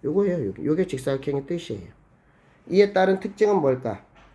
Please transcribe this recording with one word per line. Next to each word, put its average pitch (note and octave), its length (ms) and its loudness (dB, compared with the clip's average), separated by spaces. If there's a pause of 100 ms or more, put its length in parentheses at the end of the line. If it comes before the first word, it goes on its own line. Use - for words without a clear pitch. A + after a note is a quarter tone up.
요거예요. F3 440 0
요게, - 180 -8
요게 E3+ 220 0
직사각형의 C#3 600 -4
뜻이에요. A2+ 420 -8 (800)
이에 G3 240 4
따른 F#3+ 260 4
특징은 G#3 380 2
뭘까? B2+ 460 0 (320)